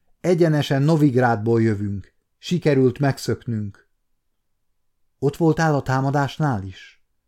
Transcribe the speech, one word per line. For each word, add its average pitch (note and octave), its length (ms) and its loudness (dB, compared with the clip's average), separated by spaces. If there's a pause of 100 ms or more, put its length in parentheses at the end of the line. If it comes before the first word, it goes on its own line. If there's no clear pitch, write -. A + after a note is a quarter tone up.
(200)
"Egyenesen D#3 640 0
Novigrádból B2 800 2
jövünk. G2+ 520 -2 (240)
Sikerült C#3 600 0
megszöknünk." A#2 920 -6 (1300)
"Ott C#3 180 -2
voltál D#3+ 380 2
a C3+ 60 -2
támadásnál C3+ 800 -2
is? - 420 -18 (220)